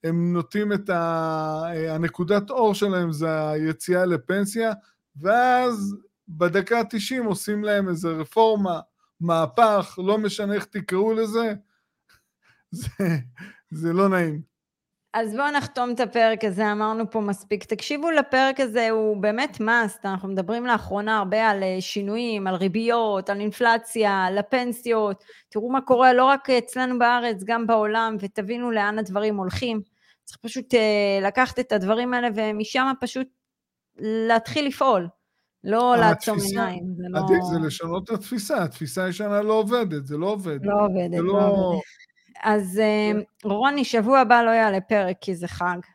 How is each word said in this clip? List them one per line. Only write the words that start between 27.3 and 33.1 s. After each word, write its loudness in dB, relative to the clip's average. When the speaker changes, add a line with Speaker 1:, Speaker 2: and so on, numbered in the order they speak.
Speaker 2:
גם -2
בעולם, 2
ותבינו -6
לאן 0
הדברים -2
הולכים. -4
צריך -20
פשוט, -8
אה, 4
לקחת 0
את -2
הדברים 0
האלה, 0
ומשם -2
פשוט -6